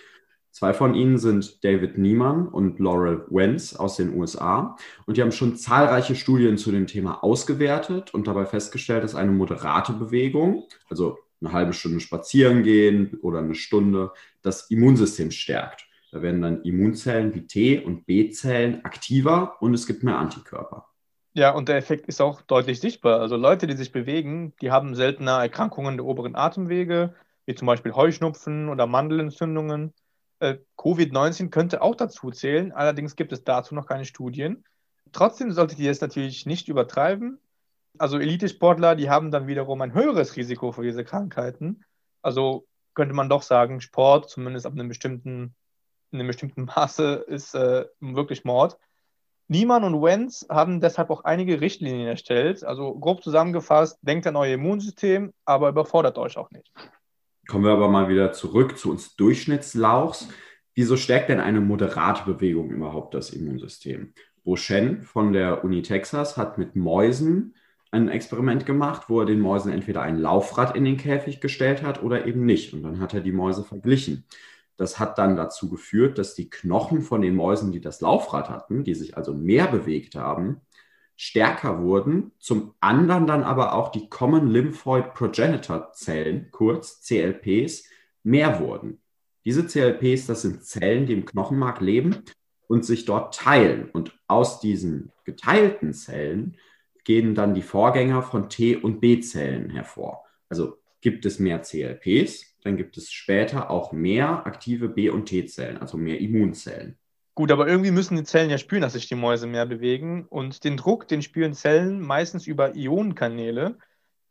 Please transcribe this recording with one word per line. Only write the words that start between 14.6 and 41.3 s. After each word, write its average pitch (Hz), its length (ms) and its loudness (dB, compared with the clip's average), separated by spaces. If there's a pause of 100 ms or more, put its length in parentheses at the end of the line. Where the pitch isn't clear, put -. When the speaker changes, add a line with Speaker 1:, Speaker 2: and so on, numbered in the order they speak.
Speaker 1:
Immunsystem 113 600 6
stärkt. - 560 -8 (240)
Da 78 100 -10
werden 87 200 0
dann 85 220 -2
Immunzellen 110 720 0
wie - 140 -10
T- 123 320 2
und 87 260 -8
B-Zellen 120 800 0
aktiver 156 760 0
und 120 120 4
es 117 140 -2
gibt - 160 -6
mehr 107 160 0
Antikörper. - 680 -10 (440)
Speaker 2:
Ja, 139 180 6
und 147 180 -2
der 147 80 2
Effekt 147 300 -4
ist - 140 -2
auch 143 200 0
deutlich 123 400 0
sichtbar. 117 400 2
Also 113 160 -2
Leute, 165 280 2
die 139 120 -4
sich 131 160 -8
bewegen, 147 680 -6
die 127 80 -4
haben 135 240 2
seltener 131 460 0
Erkrankungen 135 560 -4
der 127 100 -8
oberen 123 300 -6
Atemwege, 175 800 -2 (300)
wie 120 100 -6
zum 123 120 -6
Beispiel 120 260 0
Heuschnupfen 151 760 -2
oder 131 180 -2
Mandelentzündungen. 156 1080 -2 (460)
Äh, 139 180 -2 (180)
covid 165 380 0
neunzehn 165 360 0
könnte 175 320 -2
auch 226 140 2
dazu - 360 -6
zählen, 151 400 -2
allerdings 147 440 -2
gibt 160 160 -6
es 127 120 -12
dazu 123 300 -2
noch 147 140 -8
keine 135 180 -6
Studien. 135 580 -8 (480)
Trotzdem 220 400 0
solltet 160 280 0
ihr 143 100 0
es 143 120 -2
natürlich 139 440 -8
nicht 165 220 -6
übertreiben. 170 720 -2 (600)
Also 147 180 -2
Elitesportler, 170 800 2
die 143 140 -2
haben 151 220 2
dann 139 160 -2
wiederum 135 340 -4
ein 123 120 -6
höheres 208 420 0
Risiko 123 360 -6
für 117 100 -10
diese 120 220 -4
Krankheiten. 147 800 -8 (400)